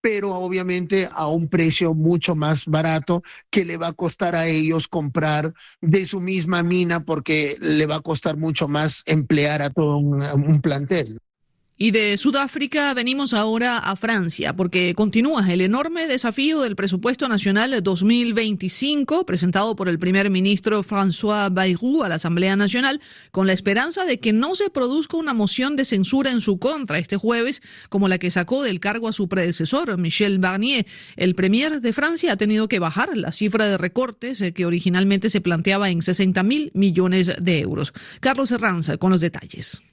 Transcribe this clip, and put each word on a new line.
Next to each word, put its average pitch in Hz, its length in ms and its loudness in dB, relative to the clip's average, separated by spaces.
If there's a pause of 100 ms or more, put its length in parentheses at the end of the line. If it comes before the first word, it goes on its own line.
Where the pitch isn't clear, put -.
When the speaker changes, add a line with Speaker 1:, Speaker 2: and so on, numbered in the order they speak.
Speaker 1:
pero 202 320 -2
obviamente 180 760 -2
a 160 160 -4
un 160 220 -2
precio 165 440 2
mucho 165 400 2
más 151 320 0
barato 160 560 0 (280)
que 190 160 2
le 170 100 -6
va 165 120 -4
a 165 60 -6
costar 170 400 -2
a 165 140 0
ellos 160 400 2
comprar 151 680 -2 (280)
de 180 240 4
su 190 160 -6
misma 180 420 -2
mina, 170 380 0
porque 151 580 -2
le 151 260 2
va 151 120 -2
a 151 40 -6
costar 156 360 -4
mucho 156 320 -2
más 151 360 -2
emplear 147 560 2
a 143 80 -2
todo 147 280 0
un, 143 260 0
un 143 380 2
plantel. 139 580 -2 (640)
Speaker 2:
Y 220 100 4
de 208 260 2
Sudáfrica 277 760 0
venimos 254 400 -2
ahora 226 440 0
a - 180 -4
Francia, 196 580 -2
porque 180 420 0
continúa 220 540 2
el 175 120 2
enorme 311 460 0
desafío 269 520 0
del 226 160 0
presupuesto 196 540 -2
nacional 214 520 2
dos 180 220 0
mil 233 300 2
veinticinco, 247 920 0
presentado 185 520 0
por 190 100 -2
el 170 100 0
primer 190 320 2
ministro 196 540 2
François 202 680 0
Bayrou 190 540 0
a 190 60 -2
la 160 60 -2
Asamblea 175 420 0
Nacional, 247 420 0 (320)
con 190 160 0
la 190 60 4
esperanza 233 500 -2
de 269 160 0
que 226 140 0
no 285 220 2
se 403 140 -2
produzca 294 460 -2
una 311 180 -2
moción 254 440 0
de 269 80 2
censura 254 460 2
en 233 100 0
su 190 180 0
contra 262 380 -2
este 180 180 -4
jueves, 233 460 -2 (260)
como 196 220 2
la 185 80 2
que 180 120 -2
sacó 190 320 0
del 196 200 -2
cargo 226 260 -4
a 220 60 -2
su 190 160 -4
predecesor, 190 680 -2
Michel 190 420 0
Barnier. 196 460 0 (300)
El 185 180 0
premier 233 460 0
de 233 140 -2
Francia 320 400 0
ha - 20 0
tenido 214 320 0
que 208 120 -2
bajar 175 360 -2
la 180 160 -4
cifra 214 360 0
de 196 100 2
recortes, 233 640 -4
eh, 180 100 -2
que 180 140 -2
originalmente 190 640 2
se 214 100 2
planteaba 190 500 0
en 170 120 0
sesenta 185 420 2
mil 285 300 0
millones 185 680 4
de 175 220 2
euros. - 320 -4 (260)
Carlos 262 320 0
Herranz, 185 480 0
con 185 140 4
los 175 80 4
detalles. - 600 -6 (120)